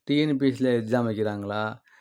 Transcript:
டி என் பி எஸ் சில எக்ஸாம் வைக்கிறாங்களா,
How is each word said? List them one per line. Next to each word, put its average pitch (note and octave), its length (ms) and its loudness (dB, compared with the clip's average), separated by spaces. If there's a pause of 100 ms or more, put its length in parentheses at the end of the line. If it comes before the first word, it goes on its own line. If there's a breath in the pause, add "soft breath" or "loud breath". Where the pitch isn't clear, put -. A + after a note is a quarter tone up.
டி C#3+ 140 0
என் D3+ 180 2
பி C3+ 120 2
எஸ் B2 80 0
சில B2+ 220 2
எக்ஸாம் A#2 280 0
வைக்கிறாங்களா, G#2 720 -4 (220 soft breath)